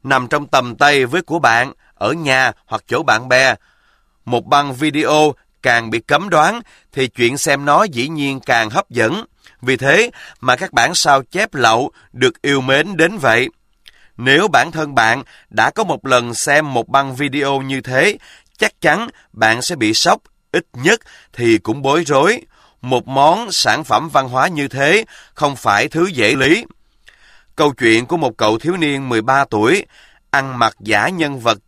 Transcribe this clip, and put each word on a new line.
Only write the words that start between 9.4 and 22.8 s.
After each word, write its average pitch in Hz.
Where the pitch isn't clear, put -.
Vì 127
thế 175
mà 127
các 190
bản 131
sao 139
chép 202
lậu 120
được 123
yêu 139
mến 147
đến 180
vậy. 123
Nếu 143
bản 143
thân 151
bạn 120
đã 110
có 220
một 147
lần 120
xem 147
một 117
băng 135
video 139
như 135
thế, 135
chắc -
chắn 180
bạn 110
sẽ -
bị 110
sốc, 185
ít 180
nhất 151
thì 113
cũng 135
bối 147
rối. 147